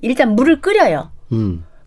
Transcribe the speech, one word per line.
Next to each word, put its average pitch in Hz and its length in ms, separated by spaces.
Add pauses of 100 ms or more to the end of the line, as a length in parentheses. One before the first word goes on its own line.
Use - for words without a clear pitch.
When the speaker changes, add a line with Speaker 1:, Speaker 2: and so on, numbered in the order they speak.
Speaker 1:
일단 240 340
물을 285 260
끓여요. 330 500 (220)
Speaker 2:
음. 95 320 (220)